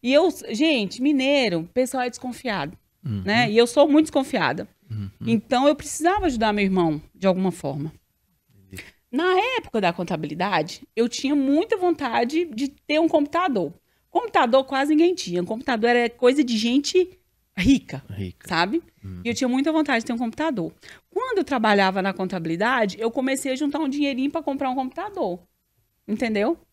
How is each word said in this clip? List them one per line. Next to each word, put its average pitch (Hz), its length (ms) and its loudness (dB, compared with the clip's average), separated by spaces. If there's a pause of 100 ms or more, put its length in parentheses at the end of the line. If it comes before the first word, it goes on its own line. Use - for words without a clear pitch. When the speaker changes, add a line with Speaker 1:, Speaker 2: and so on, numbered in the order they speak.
Speaker 1:
E 240 120 0
eu, 330 160 6 (220)
gente, 240 500 0
mineiro, 262 600 2
o 170 60 -10
pessoal 254 360 -2
é 247 60 -4
desconfiado, 214 680 -8 (260)
Speaker 2:
Uhum. 104 220 -6
Speaker 1:
né? 226 260 2
E 214 60 2
eu 233 80 6
sou 285 240 4
muito 302 160 6
desconfiada. 214 640 -2 (240)
Speaker 2:
Uhum. 101 180 -8 (160)
Speaker 1:
Então 240 420 2
eu 302 80 6
precisava 349 520 -2
ajudar 220 260 0
meu 208 100 0
irmão 170 380 2 (140)
de 185 100 -6
alguma 185 260 2
forma. 147 400 -6 (760)
Speaker 2:
Entendi. 95 160 -16 (280)
Speaker 1:
Na 359 280 2 (180)
época 233 240 -4
da 180 100 2
contabilidade, 170 920 -4 (120)
eu 233 140 0
tinha 269 260 -2
muita 294 420 2
vontade 294 680 0
de 269 220 -6
ter 294 320 -2
um 330 80 4
computador. 294 680 0 (380)
Computador 269 540 2
quase 277 280 0
ninguém 339 220 4
tinha. 180 280 -4
Computador 226 460 -2
era 240 220 4
coisa 262 320 4
de 240 140 0
gente 285 520 2 (460)
rica, 190 540 2
Speaker 2:
Rica. 98 380 -10
Speaker 1:
sabe? 190 340 0 (220)
Speaker 2:
Uhum. 98 200 -12
Speaker 1:
E 208 60 -4
eu 240 60 -2
tinha 254 120 -2
muita 262 240 0
vontade 294 280 2
de 226 60 -8
ter 247 80 -6
um 226 40 -4
computador. 233 560 -4 (360)
Quando 466 300 -2
eu 330 40 0
trabalhava 202 580 2
na 190 120 -2
contabilidade, 190 840 -2
eu 226 120 -2
comecei 269 400 -4
a 262 40 -2
juntar 285 240 -2
um 302 100 -2
dinheirinho 277 420 -2
pra 330 100 -6
comprar 277 280 -4
um 254 60 -4
computador. 269 640 -6 (680)
Entendeu? 220 500 0 (160)